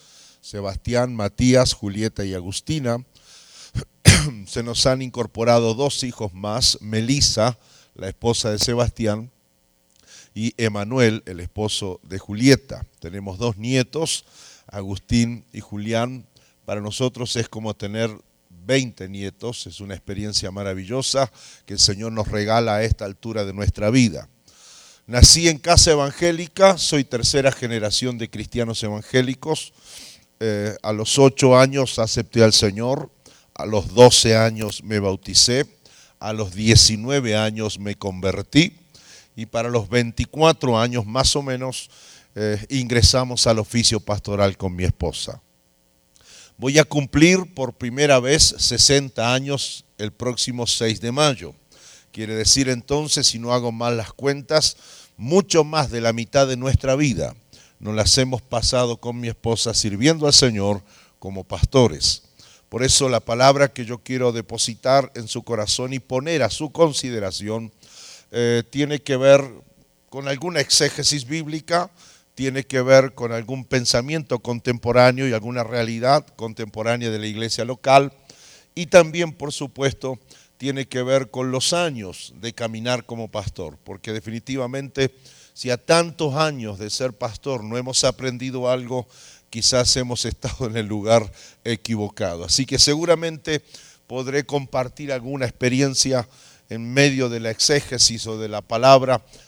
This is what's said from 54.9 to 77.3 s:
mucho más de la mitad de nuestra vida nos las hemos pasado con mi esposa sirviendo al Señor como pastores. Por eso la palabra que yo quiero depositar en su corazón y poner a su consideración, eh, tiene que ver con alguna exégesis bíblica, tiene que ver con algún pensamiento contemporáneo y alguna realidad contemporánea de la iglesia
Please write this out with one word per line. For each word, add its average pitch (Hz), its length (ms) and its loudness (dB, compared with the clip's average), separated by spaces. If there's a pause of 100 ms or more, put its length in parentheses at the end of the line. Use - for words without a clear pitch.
mucho 160 480 2
más 151 260 -2
de 117 120 -4
la 117 100 2
mitad 123 380 0
de 127 80 -4
nuestra 131 400 0
vida 92 360 -2 (460)
nos 107 160 -6
las 107 220 2
hemos 127 240 0
pasado 120 560 -2
con 120 240 -10
mi 117 80 -6
esposa 113 440 -2
sirviendo 135 540 2
al 139 60 6
Señor 104 500 2 (340)
como 95 280 -12
pastores. 98 800 0 (440)
Por 113 160 -4
eso 135 240 2
la 117 140 2
palabra 135 480 4
que 123 160 -10
yo 117 140 -10
quiero 123 340 -2
depositar 120 800 -2
en 117 140 -12
su 117 140 -8
corazón 117 500 -4
y 131 60 -6
poner 139 440 -2
a 107 60 0
su 151 240 -8
consideración, 113 1000 -2 (600)
eh, 120 380 0
tiene 143 300 -2
que 135 160 -2
ver 135 340 8 (600)
con 139 180 -10
alguna 147 320 -4
exégesis 139 680 0
bíblica, 160 640 -4 (500)
tiene 131 240 -4
que 131 180 -2
ver 135 340 6
con 117 180 -6
algún 120 320 -8
pensamiento 127 760 -2
contemporáneo 123 880 2
y 123 60 0
alguna 117 320 -4
realidad 117 600 0 (120)
contemporánea 113 720 -6
de 107 100 -4
la 107 80 -6
iglesia 113 380 -6